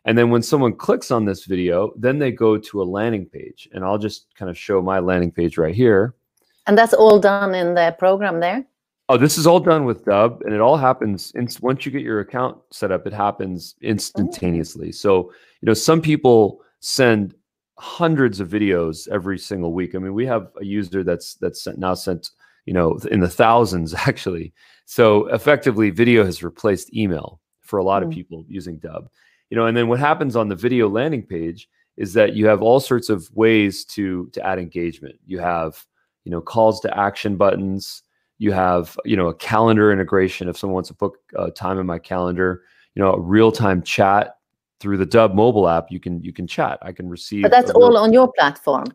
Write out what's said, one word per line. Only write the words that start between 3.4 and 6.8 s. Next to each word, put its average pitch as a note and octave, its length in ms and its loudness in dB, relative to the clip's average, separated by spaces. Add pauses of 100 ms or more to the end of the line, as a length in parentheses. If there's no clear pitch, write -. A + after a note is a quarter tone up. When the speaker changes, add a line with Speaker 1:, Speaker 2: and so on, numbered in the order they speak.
Speaker 1:
And F#2 120 -10
I'll G2+ 140 0
just - 380 -10
kind F#2 140 -10
of E2 60 -12
show G2 240 -2
my F#2+ 200 -2
landing F2+ 320 0
page E2+ 260 -4
right E2 160 -2
here. A2+ 400 2 (520)
Speaker 2:
And G#3 100 4
that's A3+ 180 4